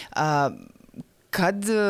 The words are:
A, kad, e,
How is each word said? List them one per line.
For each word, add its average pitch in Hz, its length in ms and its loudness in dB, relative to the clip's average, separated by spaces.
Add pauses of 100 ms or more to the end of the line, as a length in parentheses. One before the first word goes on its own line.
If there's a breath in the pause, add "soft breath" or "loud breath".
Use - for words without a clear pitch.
(120 loud breath)
A, 147 380 2 (800)
kad, 202 340 0
e, 220 80 0 (180)